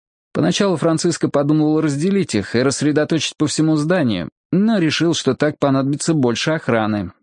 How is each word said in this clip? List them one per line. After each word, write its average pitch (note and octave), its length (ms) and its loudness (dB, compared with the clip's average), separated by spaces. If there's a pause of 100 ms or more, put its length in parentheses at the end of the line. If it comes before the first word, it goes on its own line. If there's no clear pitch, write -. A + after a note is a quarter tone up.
(340)
Поначалу F3+ 440 0
Франциско D#3+ 520 0
подумывал D3+ 500 2
разделить D#3+ 560 -2
их G2+ 200 -2
и A#2+ 80 2
рассредоточить D3 760 0
по D3+ 100 0
всему D#3 280 0
зданию, D3 540 0 (220)
но G#3+ 280 2
решил, E3 340 0
что C3 220 0
так D3+ 240 -2
понадобится C#3 540 0
больше B2+ 380 0
охраны, G#2+ 720 -2